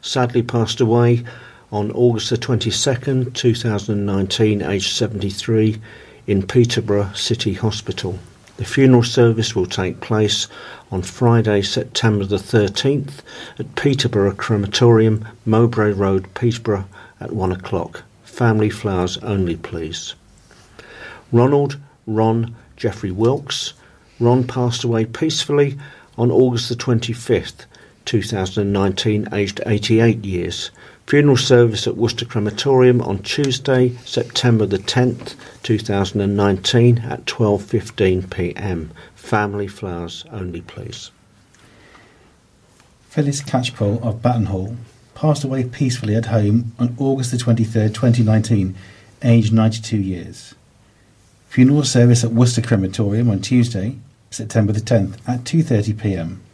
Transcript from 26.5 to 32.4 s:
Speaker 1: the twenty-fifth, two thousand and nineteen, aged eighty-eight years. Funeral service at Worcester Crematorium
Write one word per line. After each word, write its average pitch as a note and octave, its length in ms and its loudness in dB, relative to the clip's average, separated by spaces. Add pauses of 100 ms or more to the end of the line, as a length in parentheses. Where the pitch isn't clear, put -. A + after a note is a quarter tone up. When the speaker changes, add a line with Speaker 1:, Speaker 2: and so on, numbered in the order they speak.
Speaker 1:
the A#2+ 60 -2
twenty-fifth, A#2 880 -2 (400)
two G#2+ 160 0
thousand G2 420 -4
and G2+ 100 0
nineteen, G2+ 600 0
aged G2+ 320 -2
eighty-eight A2 580 2
years. F2+ 460 -6 (380)
Funeral C#3+ 300 4
service A#2+ 500 4
at - 100 -4
Worcester A2+ 280 -2
Crematorium B2 760 2